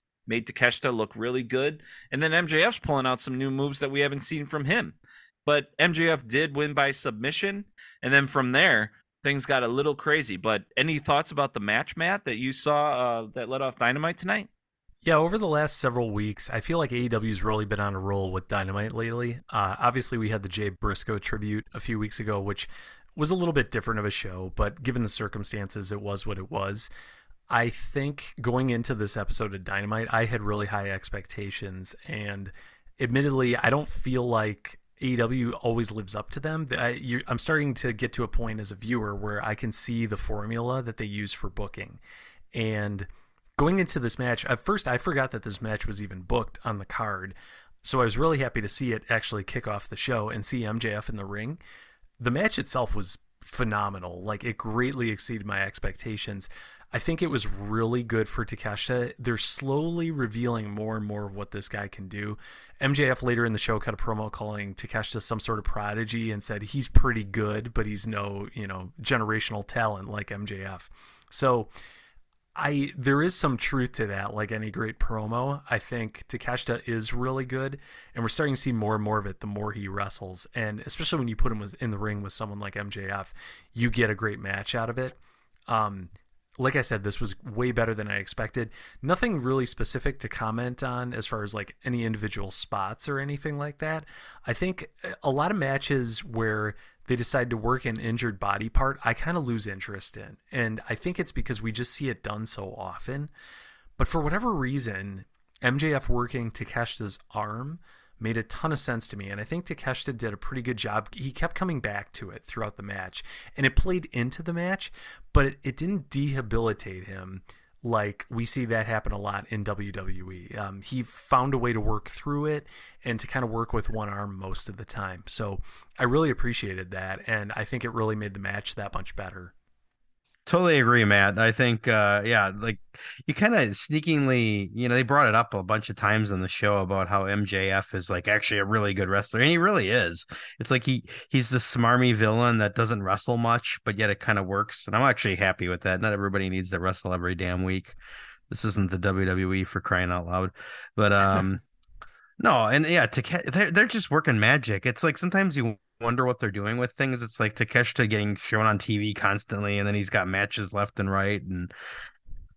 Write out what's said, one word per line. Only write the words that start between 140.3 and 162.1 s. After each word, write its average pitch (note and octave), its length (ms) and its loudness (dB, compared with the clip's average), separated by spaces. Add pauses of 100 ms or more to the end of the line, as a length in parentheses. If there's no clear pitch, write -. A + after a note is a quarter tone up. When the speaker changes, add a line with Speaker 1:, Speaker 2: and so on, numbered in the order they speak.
Speaker 3:
It's - 140 -2
like B2+ 120 4
he, B2+ 200 0 (260)
he's B2 180 4
the B2+ 100 2
smarmy B2 540 6
villain A2+ 460 6
that G#2 160 2
doesn't A2 300 0
wrestle G2+ 320 2
much, A#2 480 2
but G#2 120 -2
yet G#2+ 140 4
it G2 80 0
kinda G#2 240 2
works, G2 460 -2
and G#2 80 0
I'm A#2 60 4
actually A2+ 340 4
happy F#2+ 320 2
with F2+ 140 -2
that. F#2 180 2
Not G#2+ 120 2
everybody G2 380 0
needs F#2 200 -2
to F#2 100 -2
wrestle F#2 340 -2
every F2+ 220 -2
damn F2+ 260 0
week. F#2 320 -2 (560)
This - 140 -4
isn't G2 260 2
the F#2+ 80 -2
W F#2+ 260 2
W F#2+ 280 2
E F#2+ 100 2
for F#2 180 -4
crying F2+ 300 2
out F2+ 160 -2
loud. F#2 240 0 (460)
But, G#2 160 6
um, G2 480 4 (400)
Speaker 1:
<laughs> - 400 -20
Speaker 3:
no, A#2 260 6
and C#3 180 4
yeah, D#3+ 220 6
Take-, C3+ 380 -2
they're, E3 260 2
they're G3+ 160 6
just A3 240 -4
working C#3+ 300 4
magic. A2 460 4
It's B2 180 2
like D#3+ 140 2
sometimes F3+ 380 2
you A2+ 200 0 (240)
wonder B2 260 2
what B2 140 0
they're A2 100 0
doing G#2 280 -2
with B2 160 0
things. B2+ 280 0
It's A2 160 -6
like A2 160 2
Takeshita A#2 560 2
getting G#2 240 2
shown G#2+ 320 2
on G#2+ 100 6
T G#2 220 0
V G#2 160 0
constantly, G2+ 640 0
and G2+ 80 2
then G2+ 80 2
he's G2+ 160 0
got F#2+ 160 2
matches G2 460 -2
left G2+ 260 -2
and G2 100 0
right, G2 320 2
and F2+ 320 -6 (840)